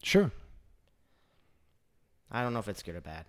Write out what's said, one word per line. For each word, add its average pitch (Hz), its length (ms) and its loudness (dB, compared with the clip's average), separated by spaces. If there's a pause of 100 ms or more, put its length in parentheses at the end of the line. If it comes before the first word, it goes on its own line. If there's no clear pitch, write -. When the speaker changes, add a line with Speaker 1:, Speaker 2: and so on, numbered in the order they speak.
Speaker 1:
Sure. 185 300 6 (2000)
Speaker 2:
I 117 100 -4
don't 120 120 -2
know 117 40 -2
if 104 100 -6
it's 98 140 -8
good 87 140 -10
or 85 60 -12
bad. 80 260 -10